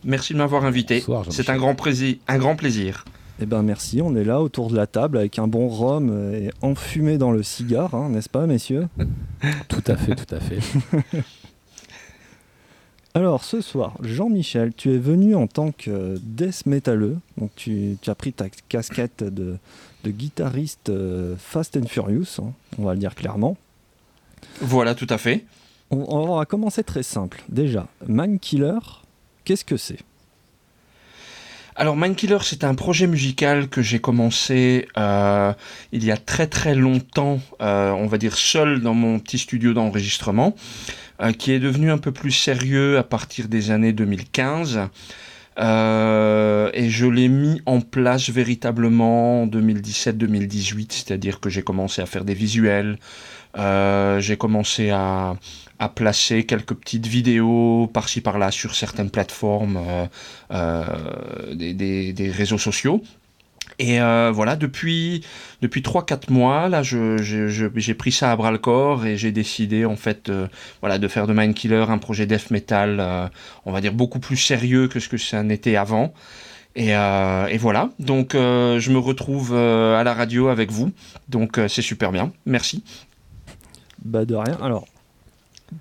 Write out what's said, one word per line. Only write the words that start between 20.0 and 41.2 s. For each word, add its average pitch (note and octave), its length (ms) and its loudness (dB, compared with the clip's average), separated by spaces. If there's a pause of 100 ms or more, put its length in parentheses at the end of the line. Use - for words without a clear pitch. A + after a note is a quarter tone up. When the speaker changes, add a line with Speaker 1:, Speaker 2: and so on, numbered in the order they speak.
Speaker 3:
de G#2+ 80 -4
guitariste, C3+ 760 -6
euh, F#2 500 -4
Fast - 380 -6
and A#2+ 100 -2
Furious, A2 520 -4
hein, A2 140 -8 (240)
on G#2+ 60 -4
va F#2 100 -2
le F#2+ 60 -2
dire F#2+ 160 -4
clairement. G#2+ 420 -4 (1040)
Speaker 1:
Voilà, A#2+ 320 2
tout B2 160 -6
à A2+ 80 0
fait. A#2+ 280 0 (460)
Speaker 3:
On, C#3 160 -2
on D#3+ 300 0
va D3+ 80 0
commencer G#3+ 380 -2
très C3+ 200 -6
simple. - 460 -8
Déjà, A#2+ 360 0 (220)
Mindkiller, D#3+ 720 0 (640)
qu'est-ce - 200 0
que - 140 -2
c'est ? - 220 -10 (1800)
Speaker 1:
Alors D3+ 200 2
Mindkiller, F#3+ 460 2
c'est - 220 -4
un C3+ 100 4
projet F3+ 320 2
musical C#3+ 640 2
que C3+ 160 0
j'ai A2+ 160 0
commencé, B2+ 880 4 (100)
euh, G2+ 560 4 (380)
il A2+ 120 -2
y A2 60 2
a G#2+ 80 2
très, - 300 -2
très D#3 260 0
longtemps, C3 680 2 (220)
euh, G2+ 300 2
on G2+ 160 0
va G#2+ 100 0
dire G#2 200 0
seul D3 440 2
dans A2+ 140 2
mon A2+ 240 2
petit A#2 180 -6
studio A#2+ 360 0
d'enregistrement, A2 840 0 (680)